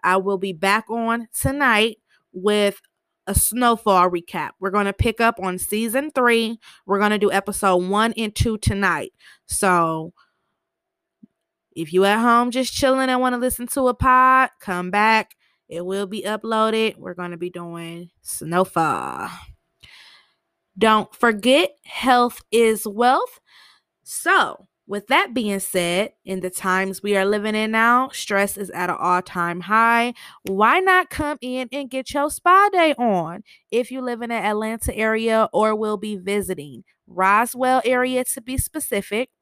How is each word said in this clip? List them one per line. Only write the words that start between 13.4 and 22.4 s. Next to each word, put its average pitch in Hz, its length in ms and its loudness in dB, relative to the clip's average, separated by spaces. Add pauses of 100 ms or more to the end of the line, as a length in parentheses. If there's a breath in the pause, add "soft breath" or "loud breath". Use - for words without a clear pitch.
to 262 220 0
a 247 40 0
pod, 254 580 4 (100)
come 180 280 -6
back. 214 460 2 (320)
It 175 180 -10
will 196 200 -4
be 196 180 -8
uploaded. 220 760 0
We're 180 160 -14
gonna 175 240 -10
be 180 120 -6
doing 170 600 -12 (120)
Snowfall. 156 1080 -2 (1500 soft breath)
Don't 214 380 2
forget, 240 680 2
health 247 560 2 (100)